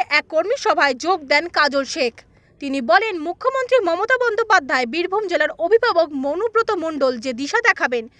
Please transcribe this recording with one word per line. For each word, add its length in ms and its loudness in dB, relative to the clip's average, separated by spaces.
এক 200 0
কর্মী 300 0
সভায় 340 2
যোগ 280 -2
দেন 260 0
কাজল 360 0
শেখ। 300 -4
তিনি 220 -4
বলেন, 380 2
মুখ্যমন্ত্রী 600 0
মমতা 380 0
বন্দ্যোপাধ্যায় 680 2
বীরভূম 420 -2
জেলার 240 0
অভিভাবক 600 2
মনুব্রত 600 -2
মণ্ডল 460 -2
যে 160 -6
দিশা 280 -2
দেখাবেন 420 0